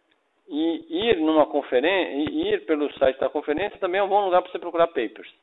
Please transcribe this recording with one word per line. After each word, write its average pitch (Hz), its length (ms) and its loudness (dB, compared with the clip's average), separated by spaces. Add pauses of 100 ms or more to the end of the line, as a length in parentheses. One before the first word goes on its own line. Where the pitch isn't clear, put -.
(480)
e 165 640 -2
ir 202 80 2
numa 156 280 4
conferen-, 147 840 0
e 175 240 -2
ir 190 120 -2
pelo 147 280 0
site 131 260 0
da 135 80 0
conferência 151 520 -4
também 190 200 -2
é 202 40 2
um 190 40 0
bom 202 160 2
lugar 180 180 4
pra 180 80 -4
você - 80 -8
procurar 170 300 0
papers, 110 420 -6 (140)